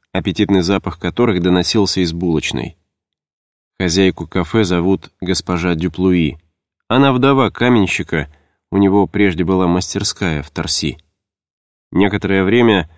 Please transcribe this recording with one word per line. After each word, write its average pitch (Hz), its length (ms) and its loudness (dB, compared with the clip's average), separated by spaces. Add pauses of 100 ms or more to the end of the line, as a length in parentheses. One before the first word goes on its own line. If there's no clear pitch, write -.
(120)
аппетитный 95 500 0
запах 92 360 -2
которых 92 440 0
доносился 92 580 0
из 82 140 -2
булочной. 82 640 -4 (1000)
Хозяйку 90 480 0
кафе 95 380 -2
зовут 90 460 0 (100)
госпожа 90 540 -2
Дюплуи. 85 640 -2 (500)
Она 135 240 2
вдова 131 380 2
каменщика, 95 840 -2 (380)
у 98 80 0
него 98 280 4
прежде 92 380 0
была 92 220 0
мастерская 90 760 -2
в - 80 -18
Торси. - 540 -6 (920)
Некоторое 98 480 0
время 104 560 2